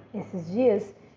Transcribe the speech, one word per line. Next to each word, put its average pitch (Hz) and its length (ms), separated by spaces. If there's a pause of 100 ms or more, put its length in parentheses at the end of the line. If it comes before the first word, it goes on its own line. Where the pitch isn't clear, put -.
(140)
esses 170 360
dias 226 440 (220)